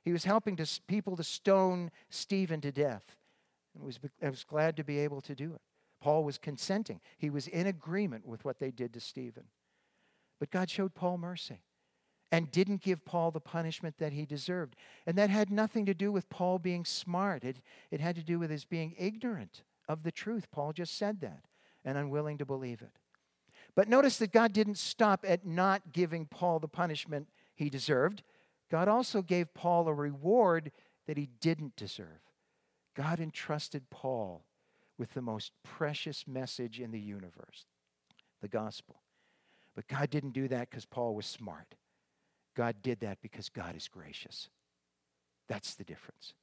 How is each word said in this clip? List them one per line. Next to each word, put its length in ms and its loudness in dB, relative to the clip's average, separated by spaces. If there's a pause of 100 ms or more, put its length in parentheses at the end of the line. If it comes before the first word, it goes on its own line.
He 100 -2
was 140 2
helping 320 2
to 60 -2
s-, 180 -4
people 360 -2
to 60 -4
stone 680 4 (160)
Stephen 540 0
to 100 -2
death. 460 -2 (560)
And 100 -16
was, 160 -12 (200)
I 100 0
was 120 -10
glad 360 2
to 60 -4
be 140 -2
able 220 -2
to 160 -10
do 180 -6
it. 60 -16 (400)
Paul 240 4
was 120 -4
consenting. 640 -4 (160)
He 140 -2
was 160 -2
in 220 0
agreement 580 -2
with 180 -12
what 140 -2
they 140 -4
did 220 -6
to 40 -12
Stephen. 460 -12 (960)
But 100 -4
God 180 0
showed 280 -2
Paul 200 0
mercy 440 -8 (720)
and 180 4
didn't 320 4
give 220 0
Paul 260 0
the 100 -4
punishment 580 -4
that 140 -2
he 140 -4
deserved. 480 -6 (320)
And 100 2
that 140 6
had 180 4
nothing 380 2
to 80 2
do 160 0
with 180 -2
Paul 300 0
being 260 -2
smart. 600 -2
It, 160 -4 (320)
it 80 -2
had 160 0
to 80 -8
do 160 0
with 100 -2
his 140 -4
being 340 -4
ignorant 640 -6 (260)
of 140 -4
the 80 -2
truth. 400 -6
Paul 220 -4
just 260 -6
said 220 -2
that 240 -10 (400)
and 120 -2
unwilling 420 -2
to 60 -4
believe 380 -6
it. 160 -20 (800)
But 120 8
notice 300 8
that 140 2
God 200 8
didn't 260 4
stop 460 4
at 220 2
not 460 2
giving 340 0
Paul 320 2
the 80 -4
punishment 640 -4 (260)
he 160 -2
deserved. 540 2 (480)
God 160 4
also 340 2
gave 320 2
Paul 320 4
a 80 2
reward 800 4 (340)
that 100 -4
he 120 -2 (100)
didn't 380 0
deserve. 560 -14 (640)
God 240 0
entrusted 680 -6
Paul 560 -6 (540)
with 160 -8
the 80 -6
most 300 -8 (120)
precious 640 -6
message 500 -8
in 140 -10
the 80 -8
universe, 640 -14 (760)
the 60 -12
gospel. 560 -8 (720)
But 140 -12
God 220 -2
didn't 200 -4
do 180 -2
that 220 -4
'cause 140 -12
Paul 320 -4
was 100 -8
smart. 480 -14 (800)
God 280 0
did 180 -2
that 220 -8
because 260 -12
God 260 -10
is 140 -12
gracious. 640 -16 (960)
That's 260 -8
the 100 -14
difference. 580 -18